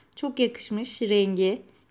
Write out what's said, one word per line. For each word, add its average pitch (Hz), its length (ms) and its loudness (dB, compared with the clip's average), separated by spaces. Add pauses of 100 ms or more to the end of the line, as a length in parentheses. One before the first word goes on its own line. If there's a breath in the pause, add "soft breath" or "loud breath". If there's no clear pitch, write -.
(160 soft breath)
Çok 269 240 -6
yakışmış 233 640 -2
rengi, 196 600 2 (300 soft breath)